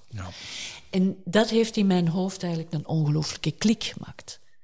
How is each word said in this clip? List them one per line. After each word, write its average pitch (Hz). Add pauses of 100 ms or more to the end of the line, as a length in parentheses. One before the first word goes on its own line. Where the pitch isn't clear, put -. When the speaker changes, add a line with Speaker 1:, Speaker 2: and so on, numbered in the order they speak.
(100)
Speaker 1:
Ja. 95 (600)
Speaker 2:
En 190
dat 214
heeft 226
in 208
mijn 180
hoofd 185
eigenlijk 165
een 151
ongelooflijke 151
klik -
gemaakt. - (240)